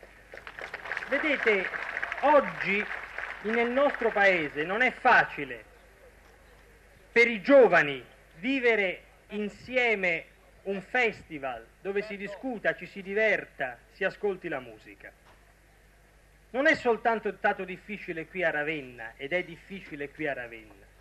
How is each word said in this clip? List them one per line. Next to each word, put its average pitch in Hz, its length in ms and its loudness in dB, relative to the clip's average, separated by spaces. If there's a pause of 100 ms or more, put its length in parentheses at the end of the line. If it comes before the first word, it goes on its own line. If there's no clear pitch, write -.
(1080)
Vedete, 247 600 2 (540)
oggi 208 640 4 (600)
nel 233 260 2
nostro 262 400 2
paese 175 540 2
non 190 180 -2
è 254 80 4
facile 147 720 2 (1500)
per 233 160 6
i 226 140 -4
giovani 165 640 8 (340)
vivere 226 640 0 (260)
insieme 208 1000 -2 (380)
un 190 180 -6
festival 151 800 -4 (160)
dove 196 220 -4
si 208 160 -10
discuta, 202 580 -4
ci 180 120 -14
si 196 160 -14
diverta, 185 720 -2 (140)
si - 120 -8
ascolti 185 440 -4
la 151 120 -6
musica. 107 520 -18 (1400)
Non 277 160 0
è 302 80 4
soltanto 220 600 0
stato 196 300 -2
difficile 180 600 -10
qui 185 140 -8
a 165 80 2
Ravenna, 139 680 -6
ed 139 160 -6
è 180 100 -2
difficile 156 640 -12
qui 156 160 -8
a 143 60 -2
Ravenna. 113 540 -14 (160)